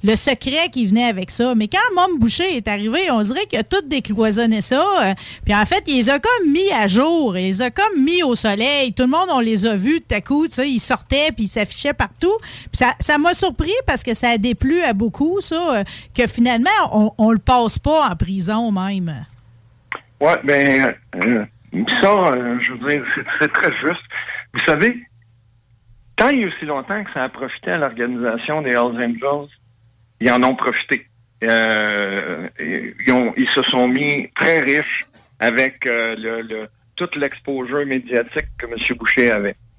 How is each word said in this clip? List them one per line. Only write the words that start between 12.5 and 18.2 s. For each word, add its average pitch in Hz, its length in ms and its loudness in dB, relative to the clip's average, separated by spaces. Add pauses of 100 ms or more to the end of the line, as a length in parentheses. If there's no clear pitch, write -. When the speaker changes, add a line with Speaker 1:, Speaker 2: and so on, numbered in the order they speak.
Speaker 1:
ça, 247 200 2
ça 294 200 2
m'a 349 160 2
surpris 349 400 -2 (120)
parce 269 160 -2
que 233 120 -2
ça 240 160 0
a 233 80 2
déplu 247 420 0
à 269 140 0
beaucoup, 285 480 0
ça, 320 380 -2
euh, 196 40 -2 (320)
que 240 100 2
finalement, 240 440 2 (220)
on, 214 260 2
on 220 120 6
le 226 80 4
passe 240 400 2
pas 302 300 2
en 180 80 -4
prison 196 560 -2